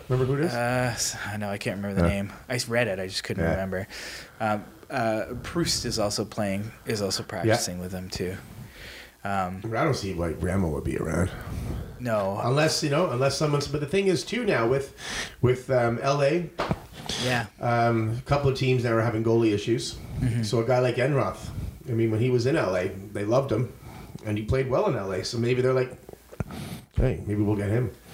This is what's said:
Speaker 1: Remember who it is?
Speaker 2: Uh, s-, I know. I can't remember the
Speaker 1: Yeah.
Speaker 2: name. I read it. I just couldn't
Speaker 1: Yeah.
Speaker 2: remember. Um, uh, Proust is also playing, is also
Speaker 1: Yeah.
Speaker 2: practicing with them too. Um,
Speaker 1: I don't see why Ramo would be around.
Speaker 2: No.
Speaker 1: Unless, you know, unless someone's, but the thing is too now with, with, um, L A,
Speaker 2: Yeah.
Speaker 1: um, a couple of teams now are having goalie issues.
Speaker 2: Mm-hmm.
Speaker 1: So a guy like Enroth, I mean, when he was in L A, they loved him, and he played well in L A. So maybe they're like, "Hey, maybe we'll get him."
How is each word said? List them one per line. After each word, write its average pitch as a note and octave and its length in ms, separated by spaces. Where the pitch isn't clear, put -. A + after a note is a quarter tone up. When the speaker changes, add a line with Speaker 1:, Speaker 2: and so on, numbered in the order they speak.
Speaker 1:
Remember B2+ 260
who C#3 60
it E3 40
is? A#2+ 80
Speaker 2:
Uh, B2 400
s-, - 320
I G#2 120
know. G#2 120
I G2+ 80
can't G2+ 200
remember G2+ 240
the E2+ 60
Speaker 1:
Yeah. F#2 60
Speaker 2:
name. G2+ 200
I B2 200
read A#2 200
it. F#2+ 120
I F#2+ 80
just - 160
couldn't F#2+ 200
Speaker 1:
Yeah. E2 80
Speaker 2:
remember. F#2+ 360
Um, G#2+ 240
uh, A2+ 360
Proust - 420
is A2 140
also G#2 240
playing, G2+ 480
is A2 160
also F#2+ 220
Speaker 1:
Yeah. - 40
Speaker 2:
practicing F#2+ 520
with F2+ 120
them F#2 180
too. F#2 280
Um, F#2+ 400
Speaker 1:
I A2+ 180
don't D3 120
see F#2+ 180
why E2+ 160
Ramo F2 400
would C#2+ 160
be - 120
around. D#2+ 320
Speaker 2:
No. G#2 420
Speaker 1:
Unless, D3 420
you D3+ 60
know, D3+ 200
unless C3+ 280
someone's, D3 300
but D3 140
the D3+ 60
thing G3 200
is F#3 160
too A#3 220
now C3 220
with, C3+ 280
with, B2+ 280
um, A#2+ 320
L C#3+ 220
A, E3 260
Speaker 2:
Yeah. A#2+ 220
Speaker 1:
um, A#2 600
a - 100
couple C#3 200
of B2 80
teams B2+ 280
now A#2 80
are A2+ 80
having A2+ 240
goalie A2+ 280
issues. A2+ 420
Speaker 2:
Mm-hmm. A#2+ 220
Speaker 1:
So A2+ 160
a A2+ 60
guy B2 140
like B2 160
Enroth, B2 540
I - 20
mean, A2+ 200
when A2 100
he B2+ 80
was A#2+ 160
in C3 100
L F#2 220
A, F#2 100
they G2+ 140
loved B2+ 260
him, - 220
and G#2 120
he A2 80
played C3 240
well E3 180
in D3 80
L F#2+ 160
A. F#2+ 140
So - 120
maybe B2 240
they're C3 120
like, B2+ 180
"Hey, B2 300
maybe G#2 160
we'll G#2 160
get G2+ 120
him." A2+ 220